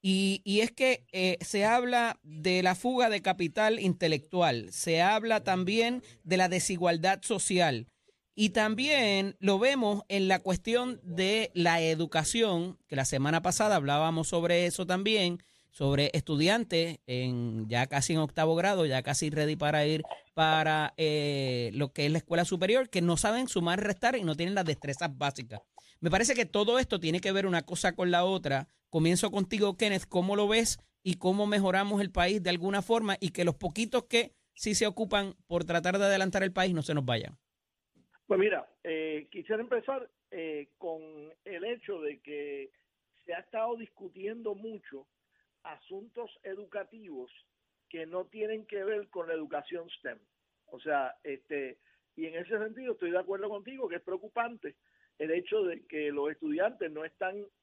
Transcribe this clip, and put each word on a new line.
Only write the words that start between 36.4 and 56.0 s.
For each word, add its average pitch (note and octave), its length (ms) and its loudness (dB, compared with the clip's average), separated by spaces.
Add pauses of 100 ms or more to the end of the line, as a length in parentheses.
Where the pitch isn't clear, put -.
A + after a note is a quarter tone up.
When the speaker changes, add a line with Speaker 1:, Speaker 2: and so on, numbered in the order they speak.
Speaker 1:
el F#3+ 100 -2
país F#3 200 0
no D#3+ 80 0
se D#3 140 -2
nos C#3 100 0
vayan? A#2+ 320 -2 (880)
Speaker 2:
Pues F#3+ 120 2
mira, F#3+ 260 0 (180)
eh, D#3 460 -6
quisiera G#3+ 320 -6
empezar, B3 480 -6 (220)
eh, D#3 460 -10
con D#3+ 240 -10 (420)
el F#3 220 -12
hecho A3+ 340 -10
de D3 220 -8
que C#3+ 500 -12 (540)
se F3 80 -10
ha E3+ 60 -8
estado A3+ 360 -6
discutiendo G#3 800 -12
mucho G3 500 -16 (580)
asuntos G3+ 680 -14 (120)
educativos G3 840 -12 (600)
que E3 160 -10
no F3+ 200 -8
tienen G#3+ 400 -8
que G3+ 180 -8
ver G#3 260 -6
con E3+ 180 -8
la E3 60 -4
educación D#3+ 560 -8 (100)
stem. A#2 180 -12 (500)
O B2+ 120 -18
sea, C#3 440 -2
este, C#3 540 -8 (380)
y D#3+ 100 -8
en D#3+ 100 -12
ese F3+ 220 -6
sentido A3+ 360 -8
estoy E3+ 180 -4
de F3+ 80 2
acuerdo F#3+ 300 -6
contigo A3 400 -10
que E3+ 80 -8
es - 40 -10
preocupante G#3 720 -8 (440)
el D#3 120 -4
hecho F3+ 320 -2
de E3+ 220 -6
que D3+ 260 -6